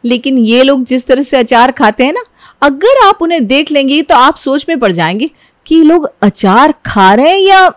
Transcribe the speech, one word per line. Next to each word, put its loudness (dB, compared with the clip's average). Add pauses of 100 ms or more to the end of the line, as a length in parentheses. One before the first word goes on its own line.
लेकिन -2
ये 2
लोग 0
जिस -4
तरह 0
से -4
अचार 0
खाते -2
हैं -4
ना, -8 (360)
अगर 2
आप 0
उन्हें -2
देख -2
लेंगे -2
तो 0
आप 2
सोच -6
में -4
पड़ 0
जाएंगे -4 (380)
कि 0
ये 4
लोग 2 (120)
अचार 0 (120)
खा 2
रहे 2
हैं 0
या 4 (120)